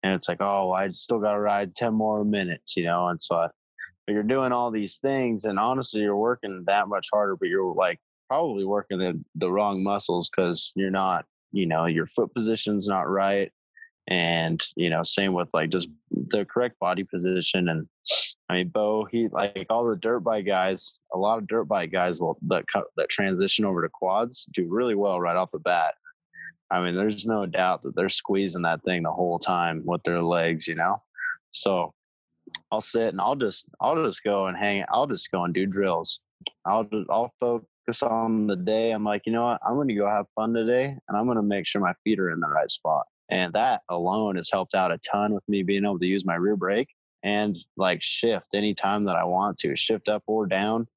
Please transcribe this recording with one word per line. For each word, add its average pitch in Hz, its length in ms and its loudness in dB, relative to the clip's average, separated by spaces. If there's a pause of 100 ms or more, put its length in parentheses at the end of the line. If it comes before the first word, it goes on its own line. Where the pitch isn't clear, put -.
And 95 100 0
it's 90 160 -2
like, 87 140 -2
"Oh, 98 300 2
I 95 180 0
still - 280 -2
gotta 104 220 2
ride 101 340 0
ten 113 200 0
more 107 280 2
minutes," 101 540 -2
you 87 80 0
know? 87 240 2
And 85 100 -2
so - 180 -2
I, 82 120 2 (580)
but 104 60 -2
you're 104 100 0
doing 127 300 2
all 120 180 0
these 104 280 -4
things, 123 480 0
and 101 120 0
honestly, 117 440 0
you're 104 120 2
working 104 520 -2
that 98 220 2
much 101 220 -2
harder, 101 260 2
but 92 120 -2
you're, 92 260 0
like, 87 240 2 (300)
probably 131 380 -2
working 101 320 -2
the, 90 200 0 (160)
the 90 160 -2
wrong 98 320 2
muscles 95 460 0
'cause 87 480 0
you're 95 140 0
not, 95 340 0 (280)
you 95 120 0
know, 80 220 2
your 80 200 0
foot - 280 -2
position's 107 520 0
not 92 220 0
right. 98 420 0 (560)
And, 82 560 0 (140)
you 85 140 2
know, 80 120 0
same 98 300 0
with, 87 220 0
like, 80 160 2
just 85 180 -2 (220)
the - 340 -2
correct 120 340 -2
body 92 260 0
position. 90 680 0
And, 80 180 -2 (640)
I 90 60 0
mean, 90 120 0
Bo, 107 420 2
he, 117 180 2
like, 98 420 -2
all 120 180 2
the 110 80 0
dirt 110 240 0
bike 107 240 0
guys, 95 560 0 (140)
a - 40 -2
lot 104 200 2
of 104 80 -8
dirt 110 180 0
bike 98 260 -2
guys 90 300 0
will, 80 160 -2 (120)
that 90 220 0
co-, - 140 0 (140)
that 80 100 0
transition 98 560 0
over 92 160 0
to 82 80 0
quads 107 640 -2
do 87 160 -2
really 113 260 0
well 101 240 2
right 87 180 0
off 92 160 0
the 82 60 -6
bat. 82 360 2 (760)
I 90 120 0
mean, 87 120 -2
there's 104 300 0
no 110 220 0
doubt 90 360 0
that - 140 -6
they're 92 140 2
squeezing 95 520 -2
that 82 220 -2
thing 87 200 0
the 78 60 -2
whole 87 280 0
time 85 480 0
with 85 160 -2
their 87 180 0
legs, 85 460 0
you 82 80 -4
know? 85 280 0 (500)
So 90 420 0 (760)
I'll 110 120 0
sit 113 260 0
and 95 140 -4
I'll 123 140 2
just, 117 300 -2 (140)
I'll 156 240 2
just 107 180 -2
go 98 260 2
and 90 80 -4
hang, 101 340 0
I'll 131 160 2
just 110 240 -4
go 90 140 0
and 87 100 -2
do 92 100 0
drills. 92 560 0 (460)
I'll, 104 200 0 (220)
I'll 117 320 0
focus 120 640 -2
on 113 460 0
the 101 80 0
day. 107 340 2
I'm 107 140 -2
like, 104 200 0
"You 113 80 -2
know 117 120 2
what? 120 220 0
I'm 117 100 0
gonna 139 180 0
go 101 140 2
have 104 260 0
fun 110 180 0
today, 123 440 2 (120)
and 101 80 -4
I'm 110 100 0
gonna 117 160 2
make 101 240 0
sure - 140 -2
my 87 220 2
feet 107 160 2
are 92 120 2
in 82 100 -4
the 78 80 -2
right 73 220 0
spot." 78 360 0 (240)
And 90 240 0
that 117 360 2
alone 92 460 0
has 85 140 -2
helped 95 240 -2
out 92 160 2
a 82 80 -2
ton 104 340 0
with 101 160 -4
me 101 140 2
being 98 220 2
able 101 140 0
to 90 80 0
use 95 200 2
my 85 80 0
rear 95 220 2
brake 98 320 0 (340)
and, 104 340 0 (200)
like, 90 260 0
shift - 520 0
anytime 104 500 0
that 92 120 2
I 85 80 2
want 92 340 0
to, 71 180 0
shift - 320 0
up 104 180 0
or 110 200 0
down. 107 400 0 (100)